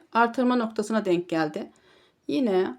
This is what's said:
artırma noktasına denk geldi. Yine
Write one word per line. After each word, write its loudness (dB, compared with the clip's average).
artırma 2
noktasına -2
denk 0
geldi. -4
Yine 0